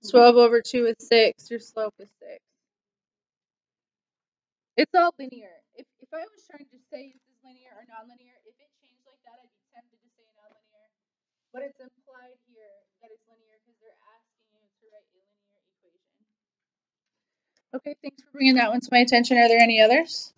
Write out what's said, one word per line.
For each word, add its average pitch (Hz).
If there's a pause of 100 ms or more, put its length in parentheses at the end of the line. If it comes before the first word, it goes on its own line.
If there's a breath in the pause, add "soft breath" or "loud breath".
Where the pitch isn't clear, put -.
Twelve 240
over 233
two 240
is 226
six. -
Your 233
slope 214
is 202 (120)
six. 233 (2500)
It's 302
all 349
linear. 240 (240)
If, 240 (140)
if 254
I 320
was 415
trying 285
to 254 (120)
say 269
this 254
is -
linear 254
or 214
nonlinear, 240
if 226
it -
changed 254
like 254
that, 240
I'd 233
be 208 (120)
tempted 240
to 240
say 226 (140)
nonlinear. 214 (640)
But 262
it's 277
implied 254
here 214 (300)
that 226
it's 220
linear 220
'cause 233
they're 220 (160)
asking 226
you 214
to 208 (100)
write 208
a 180
linear 202
equation. 180 (1600)
Okay, 294
thanks 277
for -
bringing 262
that 233
one 247
to -
my 247
attention. 240
Are 233
there 233
any 226
others? 262